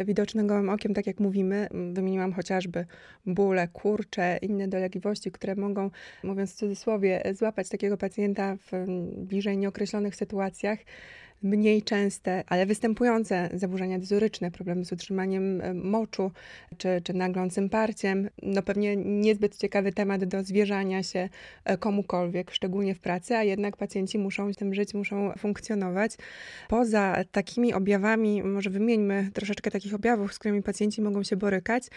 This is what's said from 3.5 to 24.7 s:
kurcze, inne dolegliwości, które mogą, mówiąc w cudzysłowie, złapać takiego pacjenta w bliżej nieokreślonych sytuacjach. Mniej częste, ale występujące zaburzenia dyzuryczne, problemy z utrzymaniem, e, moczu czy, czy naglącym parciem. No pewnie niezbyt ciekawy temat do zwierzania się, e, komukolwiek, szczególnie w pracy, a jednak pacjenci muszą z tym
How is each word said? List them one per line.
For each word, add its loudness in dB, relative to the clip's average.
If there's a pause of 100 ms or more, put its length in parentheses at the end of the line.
kurcze, 0
inne -2
dolegliwości, -2
które -4
mogą, -2 (320)
mówiąc -2
w -20
cudzysłowie, 0 (100)
złapać -2
takiego 0
pacjenta 0
w -6 (320)
bliżej -2
nieokreślonych -2
sytuacjach. -4 (640)
Mniej 6
częste, 0
ale 4
występujące 2
zaburzenia -2
dyzuryczne, 0
problemy -4
z -12
utrzymaniem, -2
e, -4
moczu -2 (460)
czy, 0
czy -4
naglącym 0
parciem. 0 (140)
No 0
pewnie 0
niezbyt 2
ciekawy 0
temat 0
do -2
zwierzania 0
się, -4 (360)
e, 2
komukolwiek, 0
szczególnie -2
w -10
pracy, -2
a 2
jednak 0
pacjenci -2
muszą -2
z -10
tym -2